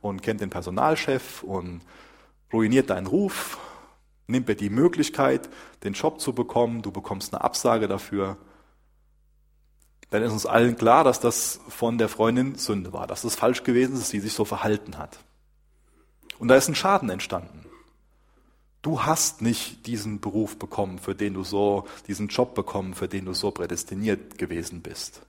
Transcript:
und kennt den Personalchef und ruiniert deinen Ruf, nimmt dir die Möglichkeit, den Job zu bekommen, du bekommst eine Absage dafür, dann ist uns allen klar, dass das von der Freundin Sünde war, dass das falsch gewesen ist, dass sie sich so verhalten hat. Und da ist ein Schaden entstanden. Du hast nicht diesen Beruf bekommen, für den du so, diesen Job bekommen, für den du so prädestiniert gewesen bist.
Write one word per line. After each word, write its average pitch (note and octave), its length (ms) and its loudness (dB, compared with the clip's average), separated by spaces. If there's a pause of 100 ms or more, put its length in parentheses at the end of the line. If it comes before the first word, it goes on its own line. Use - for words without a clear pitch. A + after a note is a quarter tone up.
und G2 220 -6
kennt G#2+ 180 -2
den G2 80 -4
Personalchef B2 920 -2
und F2+ 380 -8 (680)
ruiniert A2+ 380 4
deinen F#2+ 160 0
Ruf, D3 540 -2 (680)
nimmt B2 240 0
dir G#2+ 60 2
die G#2 160 -4
Möglichkeit, C3+ 760 2 (360)
den G2+ 100 -4
Job D#3 280 -2
zu C3 120 -4
bekommen, A#2 480 0
du G2+ 80 -6
bekommst G2 460 -8
eine - 80 -4
Absage A2+ 440 2
dafür, G2 500 -4 (1700)
dann G#2+ 140 2
ist A#2 80 0
uns G#2+ 140 -4
allen A#2 300 6
klar, A#2+ 280 8
dass B2+ 160 6
das - 400 -2 (100)
von A#2 280 -2
der A2 120 2
Freundin B2 460 2
Sünde F#2 380 -4
war, - 120 -6
dass - 160 -8
das A#2 140 -2
falsch B2 280 2
gewesen B2+ 300 2
ist, B2+ 80 -4
dass - 80 -4
sie G#2+ 100 -2
sich G#2+ 140 -4
so G#2+ 120 0
verhalten G#2 520 -4
hat. D2+ 220 -14 (1200)
Und A#2 80 -4
da C3 80 10
ist C3+ 120 8
ein D#3 80 0
Schaden F#3 340 2
entstanden. E2+ 560 -8 (1160)
Du D3 220 -2
hast - 380 0
nicht - 440 -2
diesen G#2 360 -6
Beruf G#2 360 -2
bekommen, F#2+ 420 -6
für G2 140 -6
den G2+ 200 -2
du F#2 100 -6
so, G2+ 420 2 (220)
diesen G#2 220 -4
Job - 260 0
bekommen, F#2+ 400 -4
für F#2 140 -4
den G2 160 -6
du F#2 80 -6
so G2 180 -2
prädestiniert F#2+ 880 -4
gewesen E2+ 440 -6
bist. - 480 -14